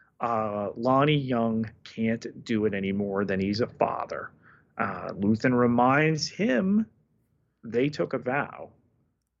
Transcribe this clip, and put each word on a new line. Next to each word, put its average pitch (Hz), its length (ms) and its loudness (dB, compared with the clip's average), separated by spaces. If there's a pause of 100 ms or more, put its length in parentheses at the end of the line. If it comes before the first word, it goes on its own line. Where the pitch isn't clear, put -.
(200)
Uh, 107 560 -2
Lonnie 135 400 4
Young 117 520 0 (140)
can't 113 600 -6
do 110 220 0
it 101 80 0
anymore. 98 500 -2
Then 95 160 -2
he's 104 200 0
a 123 60 0
father. - 640 -2 (460)
Uh, 92 380 -4
Luthen 110 420 2
reminds 131 720 4
him 214 580 0 (800)
they 123 240 0
took 151 240 -4
a 135 60 -4
vow. 123 520 -6 (680)